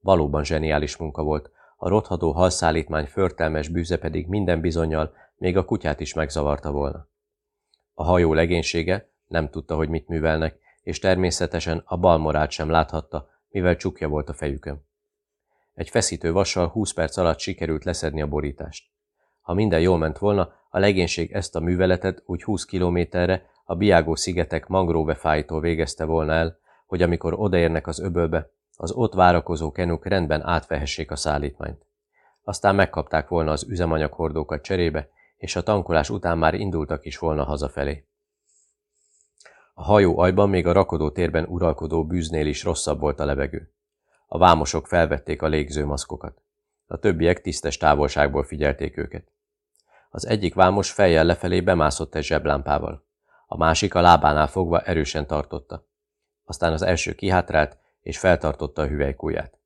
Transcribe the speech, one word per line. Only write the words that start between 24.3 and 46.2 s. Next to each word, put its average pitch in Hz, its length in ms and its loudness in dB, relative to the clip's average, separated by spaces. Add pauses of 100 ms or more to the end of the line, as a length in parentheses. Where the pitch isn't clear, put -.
mangróvefáitól 80 920 0
végezte 80 440 -2
volna 78 280 0
el, 82 260 0 (280)
hogy 87 160 -2
amikor 85 340 0
odaérnek 85 500 0
az 80 120 -8
öbölbe, 82 540 -2 (240)
az 85 160 -8
ott 113 220 -2
várakozó 87 580 2
kenuk 85 340 -4
rendben 80 360 0
átvehessék 78 680 -4
a 76 60 -6
szállítmányt. 71 680 -6 (560)
Aztán 101 320 0
megkapták 80 540 0
volna 80 220 0
az 78 180 -2
üzemanyaghordókat 78 960 -2
cserébe, 82 460 -2 (280)
és - 200 -8
a 87 60 -2
tankolás 87 480 0
után 85 280 -2
már 80 160 4
indultak 82 500 -4
is 76 140 -12
volna 78 260 -2
hazafelé. 71 600 -6 (1700)
A - 80 -14
hajó 104 360 6
ajban 92 300 6
még 90 180 2
a 87 60 4
rakodó 80 380 2
térben 80 340 -2
uralkodó 82 600 -2
bűznél 80 400 -2
is 73 180 -6
rosszabb 80 360 -2
volt 73 200 -2
a 73 40 -2
levegő. 69 480 -4 (540)
A - 120 -8
vámosok 80 480 6
felvették 80 560 0
a 78 40 -2
légzőmaszkokat. 73 960 -4 (440)